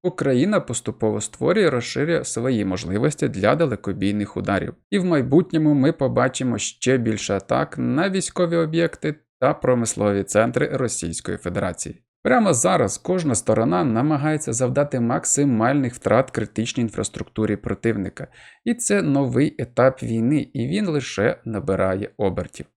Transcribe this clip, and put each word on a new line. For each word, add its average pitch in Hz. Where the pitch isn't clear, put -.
Україна 170
поступово 110
створює 180
і 165
розширює 151
свої 117
можливості 101
для 104
далекобійних 101
ударів. 95
І 202
в 180
майбутньому 156
ми 139
побачимо 123
ще -
більше 110
атак 131
на 131
військові 180
об'єкти 165
та 135
промислові 107
центри 113
Російської 95
Федерації. 90
Прямо 226
зараз 139
кожна 170
сторона 123
намагається 147
завдати 131
максимальних 127
втрат -
критичній 113
інфраструктурі 107
противника. 101
І 233
це 202
новий 139
етап 131
війни, 117
і 117
він 196
лише 135
набирає 95
обертів. -